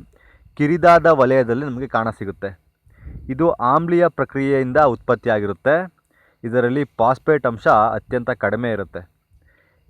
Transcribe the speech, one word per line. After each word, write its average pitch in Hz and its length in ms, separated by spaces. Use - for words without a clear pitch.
ಕಿರಿದಾದ 165 520
ವಲಯದಲ್ಲಿ 131 600
ನಮಗೆ 127 220
ಕಾಣಸಿಗುತ್ತೆ. 107 600
ಇದು 147 220
ಆಮ್ಲೀಯ 165 580
ಪ್ರಕ್ರಿಯೆಯಿಂದ 135 680
ಉತ್ಪತ್ತಿಯಾಗಿರುತ್ತೆ. 117 1000
ಇದರಲ್ಲಿ 120 400
ಫಾಸ್ಫೇಟ್ 131 600
ಅಂಶ 117 220
ಅತ್ಯಂತ 113 640
ಕಡಿಮೆ 113 420
ಇರುತ್ತೆ. 90 380